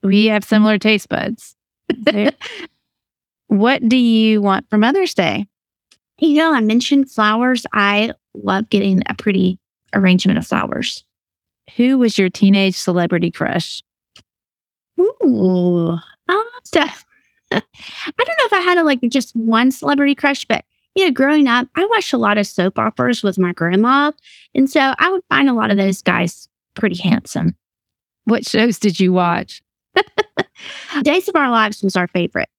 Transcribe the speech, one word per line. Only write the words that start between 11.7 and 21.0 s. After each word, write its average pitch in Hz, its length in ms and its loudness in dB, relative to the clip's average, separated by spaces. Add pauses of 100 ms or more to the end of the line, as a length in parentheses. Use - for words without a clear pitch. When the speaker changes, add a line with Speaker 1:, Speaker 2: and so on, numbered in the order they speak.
Speaker 1:
Who 254 200 2
was 233 200 0
your 185 120 2
teenage 196 460 2
celebrity 175 560 -2
crush? - 520 -6 (1160)
Speaker 2:
Ooh, 185 1000 2 (320)
um, 403 140 0 (200)
so, - 180 0
<laughs> - 680 -10
I - 100 -2 (560)
don't 508 100 -2 (100)
know 554 80 2
if 427 80 -2
I 370 80 0
had 359 160 2
a, 339 60 2
like, 277 260 0
just 247 260 -4
one 226 360 2
celebrity 285 440 0
crush, 277 300 -2
but, - 180 -2 (320)
you 381 100 0